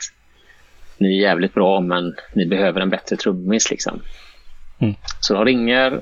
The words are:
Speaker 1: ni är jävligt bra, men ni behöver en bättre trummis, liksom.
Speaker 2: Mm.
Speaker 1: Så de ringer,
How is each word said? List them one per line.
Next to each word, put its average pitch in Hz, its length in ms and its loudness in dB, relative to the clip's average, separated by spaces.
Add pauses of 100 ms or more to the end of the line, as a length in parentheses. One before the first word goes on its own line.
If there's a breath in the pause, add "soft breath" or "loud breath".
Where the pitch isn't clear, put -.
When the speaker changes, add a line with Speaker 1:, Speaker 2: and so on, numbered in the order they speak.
(960 soft breath)
Speaker 1:
ni 95 200 2
är 98 40 2
jävligt 95 320 2
bra, 95 260 4
men 87 360 -2 (180)
ni 95 120 2
behöver 92 360 0
en 95 80 0
bättre 95 280 -4
trummis, 95 540 -2
liksom. - 300 -6 (760 soft breath)
Speaker 2:
Mm. 107 140 2 (280)
Speaker 1:
Så - 120 0
de 104 120 4
ringer, 127 460 2 (100)